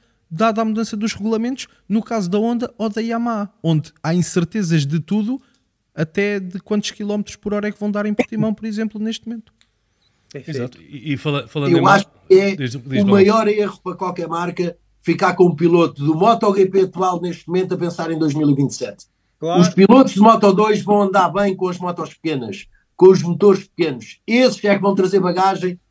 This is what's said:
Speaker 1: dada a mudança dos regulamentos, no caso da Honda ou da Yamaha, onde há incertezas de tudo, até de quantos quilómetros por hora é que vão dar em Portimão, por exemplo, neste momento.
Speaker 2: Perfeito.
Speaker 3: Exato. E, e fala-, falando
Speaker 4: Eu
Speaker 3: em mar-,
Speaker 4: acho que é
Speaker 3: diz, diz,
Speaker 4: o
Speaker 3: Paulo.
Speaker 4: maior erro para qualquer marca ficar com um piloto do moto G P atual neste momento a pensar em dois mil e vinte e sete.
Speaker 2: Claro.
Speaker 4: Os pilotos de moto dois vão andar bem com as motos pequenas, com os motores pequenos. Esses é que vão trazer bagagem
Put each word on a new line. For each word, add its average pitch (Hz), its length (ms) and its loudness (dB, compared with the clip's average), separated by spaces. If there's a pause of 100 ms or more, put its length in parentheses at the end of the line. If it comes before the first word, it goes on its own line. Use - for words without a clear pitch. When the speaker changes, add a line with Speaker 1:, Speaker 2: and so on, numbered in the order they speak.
(300)
Speaker 1:
dada 220 320 -2
a - 20 -4
mudança 220 320 -4
dos 208 160 -4
regulamentos, 226 540 -6 (200)
no 208 160 -2
caso 208 280 -4
da 202 80 0
Honda 233 400 -2
ou 214 100 -4
da 220 140 -6
Yamaha, 226 480 -6 (120)
onde 160 300 -2 (100)
há 160 120 -2
incertezas 170 720 -2
de 156 140 -4
tudo, 214 380 -4 (560)
até 202 440 -4
de 185 220 -10
quantos 208 320 -4
quilómetros 208 420 -8
por - 180 -10
hora 208 140 -4
é 208 60 -6
que - 80 -20
vão 208 100 -4
dar 208 160 -4
em 214 80 -2
Portimão, 220 400 -4
por 214 120 -12
exemplo, 220 340 -8
neste 220 260 -8
momento. 220 260 -14 (800)
Speaker 2:
Perfeito. 147 240 -12
Speaker 3:
Exato. 123 240 -8
E, 139 340 -10
e - 20 -4
fala-, 139 320 -6
falando 143 240 -2
Speaker 4:
Eu 139 60 4
Speaker 3:
em - 20 2
mar-, 190 160 6
Speaker 4:
acho 202 100 0 (220)
que 190 60 6
é 196 200 4
Speaker 3:
diz, 135 160 -6
diz, 113 40 -12
Speaker 4:
o 139 60 -12
Speaker 3:
Paulo. 196 300 0
Speaker 4:
maior 202 380 4
erro 208 340 -2
para 180 140 -10
qualquer 175 320 -6
marca 175 480 -6 (240)
ficar 180 340 0
com 180 120 6
um 160 100 2
piloto 165 480 2
do 156 100 2
moto 208 400 2
G 196 120 4
P 190 160 0
atual 180 380 -2
neste 175 280 -10
momento 180 260 -4
a - 20 -4
pensar 170 360 -6
em 160 60 -6
dois 156 140 0
mil 147 160 0
e 139 60 4
vinte 131 160 -2
e - 40 -12
sete. - 320 -12 (340)
Speaker 2:
Claro. 170 200 0
Speaker 4:
Os 175 100 4
pilotos 214 440 6
de 190 60 2
moto 226 320 6
dois 208 300 2
vão 208 200 2
andar 190 280 2
bem 196 260 -2
com 185 120 -2
as 180 100 -6
motos 175 360 -8
pequenas, 139 540 -8 (280)
com 185 140 8
os 185 100 6
motores 175 440 2
pequenos. 139 600 -6
Esses 240 380 0
é 202 140 2
que 185 60 -4
vão 196 120 0
trazer 190 240 0
bagagem 180 640 -2 (100)